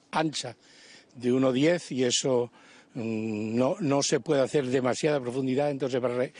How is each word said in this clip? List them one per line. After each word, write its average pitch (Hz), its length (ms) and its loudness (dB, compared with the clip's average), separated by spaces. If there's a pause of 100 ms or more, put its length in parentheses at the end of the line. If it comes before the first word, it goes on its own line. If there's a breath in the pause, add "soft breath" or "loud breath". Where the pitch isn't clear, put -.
ancha 143 460 -4 (580 loud breath)
de 123 200 0
uno 131 180 4
diez 160 400 2
y 131 120 0
eso, 123 480 0 (440 loud breath)
mm, 110 600 -4
no, 131 260 2
no 139 200 2
se 139 180 0
puede 139 220 2
hacer 131 240 2
demasiada 131 540 0
profundidad, 131 500 -2
entonces 135 300 -2
para 120 160 -2
re-, 127 240 -2